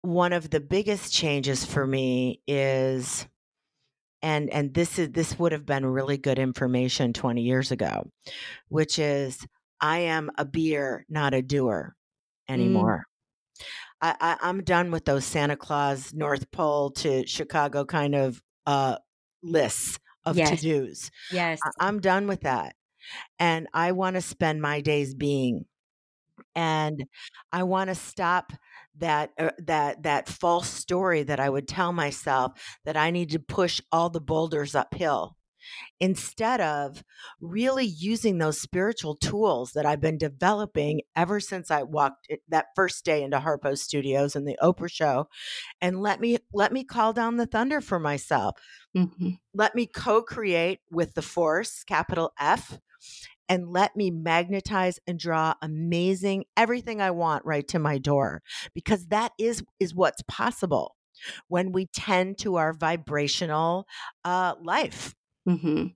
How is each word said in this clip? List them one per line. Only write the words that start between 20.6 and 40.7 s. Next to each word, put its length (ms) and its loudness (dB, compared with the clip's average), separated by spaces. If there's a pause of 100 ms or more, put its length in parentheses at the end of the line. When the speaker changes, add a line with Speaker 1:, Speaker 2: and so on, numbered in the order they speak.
Speaker 1:
to-dos. 520 -2 (180)
Speaker 2:
Yes. 340 -2
Speaker 1:
I, 60 -2 (160)
I'm 140 -2
done 260 2
with 140 -2
that. 340 -2 (640)
And 340 2
I 200 2
wanna 280 0
spend 400 -2
my 200 -2
days 340 0
being. 520 0 (880)
And 480 0 (480)
I 100 -2
wanna 320 0
stop 580 -2 (460)
that, 400 0
uh, 200 2
that, 440 0
that 260 0
false 400 2
story 540 0
that 180 -2
I 80 2
would 180 -2
tell 280 0
myself 920 -2
that 120 -4
I 140 4
need 200 -2
to 80 -2
push 420 0 (100)
all 200 2
the 100 -4
boulders 540 -2
uphill, 600 0 (640)
instead 600 0
of 420 -2 (380)
really 460 0
using 500 0
those 240 0
spiritual 560 -2
tools 560 0
that 140 0
I've 160 2
been 160 0
developing 840 0 (160)